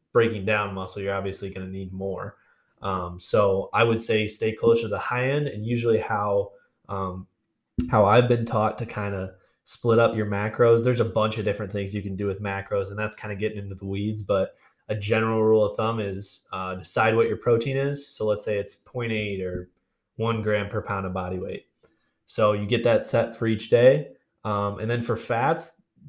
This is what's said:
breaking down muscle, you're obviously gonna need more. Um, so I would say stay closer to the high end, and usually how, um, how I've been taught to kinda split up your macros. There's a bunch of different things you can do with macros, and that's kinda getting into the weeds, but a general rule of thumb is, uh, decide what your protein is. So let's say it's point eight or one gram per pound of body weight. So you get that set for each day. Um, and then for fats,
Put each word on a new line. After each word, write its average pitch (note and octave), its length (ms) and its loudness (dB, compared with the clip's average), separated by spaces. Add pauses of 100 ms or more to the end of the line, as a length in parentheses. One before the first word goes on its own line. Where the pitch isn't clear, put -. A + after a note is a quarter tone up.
(120)
breaking A2+ 320 2
down G#2 300 0
muscle, F#2+ 280 -8
you're G2 120 -2
obviously G2 360 -6
gonna F#2+ 160 -10
need F#2+ 260 -10
more. F#2+ 440 -8 (460)
Um, F2+ 360 -4
so G2 540 2
I G#2+ 100 4
would A2+ 180 4
say G#2+ 280 0
stay A2 240 -2
closer A#2 300 4
to A2+ 60 -4
the G2 100 -2
high B2 320 -2
end, D3 180 0
and G#2+ 160 -8
usually A#2 340 2
how, G2+ 540 0 (360)
um, F#2 380 -6 (640)
how G#2+ 140 8
I've A#2 240 6
been A#2 160 2
taught G#2+ 340 0
to A#2 80 -8
kinda G2+ 480 -6 (300)
split A2+ 340 0
up A#2 160 4
your G#2+ 120 -2
macros. A2 580 4
There's B2 160 2
a A2+ 40 2
bunch G#2+ 340 0
of G#2 60 -4
different G2+ 280 -4
things G2+ 220 -4
you G2+ 80 -4
can F#2+ 140 -8
do G2+ 100 -4
with F#2+ 160 -4
macros, G2 480 -4
and G2+ 80 -10
that's G#2+ 180 -6
kinda G#2 200 -10
getting G#2+ 220 -4
into G2 160 -10
the G2 120 -12
weeds, G#2 360 -4
but G2 320 0 (340)
a G#2+ 60 -4
general A2 480 0
rule A2 220 6
of G2+ 120 -2
thumb A2+ 240 -2
is, G2+ 400 -8 (120)
uh, F#2+ 220 -6
decide A2+ 420 0
what A2+ 120 4
your G#2+ 80 -4
protein A#2+ 400 0
is. C#3+ 300 -2
So - 200 -6
let's G#2 180 0
say G#2+ 140 -2
it's G2+ 180 -6
point A#2 360 -6
eight G#2 300 -4
or F2+ 280 -8 (460)
one A2+ 260 -2
gram G#2 260 0
per G#2+ 140 -4
pound G2 240 -4
of F#2 80 -4
body F#2 240 -4
weight. F#2+ 280 -8 (600)
So G#2+ 260 2
you G#2 140 -2
get A2+ 180 2
that A2+ 220 4
set A#2 300 0
for A#2 100 -2
each A2 240 0
day. C3 380 6 (360)
Um, G2+ 360 -2
and A2 100 -2
then A#2+ 100 0
for A#2 160 -2
fats, B2+ 640 -2 (280)